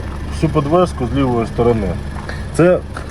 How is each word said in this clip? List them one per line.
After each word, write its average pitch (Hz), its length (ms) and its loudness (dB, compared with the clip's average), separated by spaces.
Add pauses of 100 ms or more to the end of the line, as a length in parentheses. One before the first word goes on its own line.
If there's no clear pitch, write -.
(340)
всю 156 180 0
підвеску 151 600 2
з 131 60 -2
лівої 123 280 2
сторони. 113 420 2 (680)
Це, 170 220 6 (320)